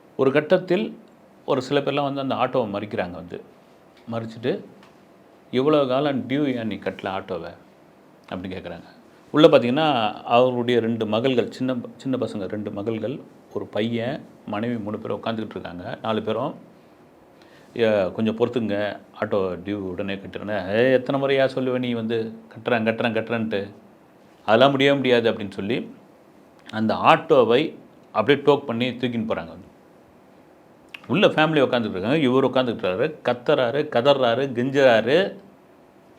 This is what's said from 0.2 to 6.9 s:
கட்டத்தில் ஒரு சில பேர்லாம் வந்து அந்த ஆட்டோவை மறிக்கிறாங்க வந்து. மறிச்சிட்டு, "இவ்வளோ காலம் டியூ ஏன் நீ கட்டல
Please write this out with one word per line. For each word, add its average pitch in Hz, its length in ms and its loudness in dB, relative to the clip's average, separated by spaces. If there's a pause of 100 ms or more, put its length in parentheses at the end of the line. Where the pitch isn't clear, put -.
கட்டத்தில் 175 640 0 (480)
ஒரு 127 160 0
சில 143 180 0
பேர்லாம் 139 340 -2
வந்து 139 80 -6
அந்த 131 140 -2
ஆட்டோவை 123 260 0
மறிக்கிறாங்க 104 500 -6
வந்து. 87 300 -14 (680)
மறிச்சிட்டு, 113 520 -6 (880)
"இவ்வளோ 143 360 2
காலம் 131 400 -2
டியூ 135 300 -2
ஏன் 113 100 -6
நீ 98 80 -6
கட்டல - 280 -8